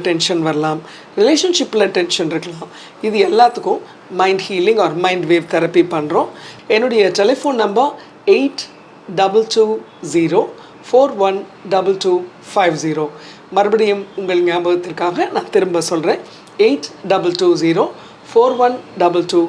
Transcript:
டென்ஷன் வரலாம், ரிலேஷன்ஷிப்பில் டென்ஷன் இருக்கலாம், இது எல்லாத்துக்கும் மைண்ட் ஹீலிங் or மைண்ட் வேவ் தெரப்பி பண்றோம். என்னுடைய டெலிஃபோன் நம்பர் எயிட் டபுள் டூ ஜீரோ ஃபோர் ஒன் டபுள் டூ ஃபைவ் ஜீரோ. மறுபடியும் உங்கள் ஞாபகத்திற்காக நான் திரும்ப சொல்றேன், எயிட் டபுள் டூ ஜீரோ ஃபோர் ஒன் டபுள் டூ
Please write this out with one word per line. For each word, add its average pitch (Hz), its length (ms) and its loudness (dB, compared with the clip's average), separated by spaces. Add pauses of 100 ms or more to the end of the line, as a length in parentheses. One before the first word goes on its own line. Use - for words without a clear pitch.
டென்ஷன் 165 400 -2
வரலாம், 156 340 -2 (380)
ரிலேஷன்ஷிப்பில் 277 680 2 (120)
டென்ஷன் 170 360 -2
இருக்கலாம், 165 380 -10 (360)
இது 214 100 0 (120)
எல்லாத்துக்கும் 233 520 2 (400)
மைண்ட் 190 260 0
ஹீலிங் 202 380 2
or 160 40 -2 (160)
மைண்ட் 180 260 -2
வேவ் 165 240 0
தெரப்பி 165 280 2 (120)
பண்றோம். 160 340 -2 (460)
என்னுடைய 220 340 2 (100)
டெலிஃபோன் 254 440 0
நம்பர் 233 280 0 (440)
எயிட் 269 280 -2 (580)
டபுள் 208 240 2 (100)
டூ 220 100 4 (480)
ஜீரோ 165 280 2 (460)
ஃபோர் 262 260 4 (120)
ஒன் 196 120 -2 (340)
டபுள் 190 320 2
டூ 185 60 2 (400)
ஃபைவ் 175 320 2
ஜீரோ. 156 200 -2 (540)
மறுபடியும் 208 440 2 (200)
உங்கள் 180 260 0
ஞாபகத்திற்காக 175 880 -2
நான் - 200 -4
திரும்ப 185 340 2
சொல்றேன், 175 320 -2 (460)
எயிட் 277 220 0 (220)
டபுள் 175 300 0
டூ 185 80 4 (140)
ஜீரோ 165 220 2 (460)
ஃபோர் 247 240 2 (120)
ஒன் 254 100 0 (260)
டபுள் 175 300 2
டூ 175 160 4